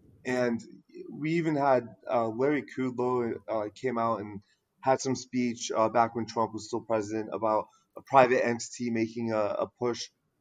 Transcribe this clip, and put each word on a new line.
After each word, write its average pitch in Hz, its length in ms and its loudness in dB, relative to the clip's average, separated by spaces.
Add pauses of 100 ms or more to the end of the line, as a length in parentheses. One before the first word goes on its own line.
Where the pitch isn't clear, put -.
(260)
and 123 340 0 (500)
we 151 240 -4
even 160 220 2
had, 131 320 4 (220)
uh, 117 180 2
Larry 131 360 0
Kudlow, 123 680 -2 (140)
uh, 107 260 -2
came 120 240 -4
out 117 220 0
and 104 220 -10 (380)
had 131 200 2
some 131 160 0
speech, 123 600 -4
uh, 110 140 4
back 117 260 2
when 113 100 -4
Trump 110 280 -2
was 107 140 -10
still 110 140 -4
president 107 500 -2
about 107 360 0 (280)
a - 60 -16
private 127 440 6
entity 120 440 -4
making 113 420 -2
a, 110 60 2
a 101 300 0 (100)
push 120 300 -4 (320)